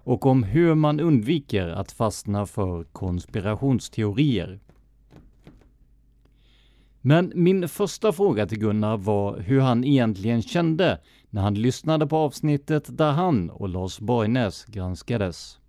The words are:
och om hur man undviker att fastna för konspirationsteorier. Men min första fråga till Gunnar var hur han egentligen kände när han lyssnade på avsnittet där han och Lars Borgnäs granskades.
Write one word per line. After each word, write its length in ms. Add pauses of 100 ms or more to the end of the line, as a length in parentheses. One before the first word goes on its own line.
och 220
om 180
hur 320
man 240
undviker 680
att 240
fastna 540
för 380
konspirationsteorier. 1800 (2500)
Men 340
min 320
första 440
fråga 340
till 140
Gunnar 380
var 400
hur 220
han 240
egentligen 580
kände 580 (300)
när 120
han 120
lyssnade 540
på 100
avsnittet 800
där 140
han 380
och 200
Lars 300
Borgnäs 680
granskades. 920 (100)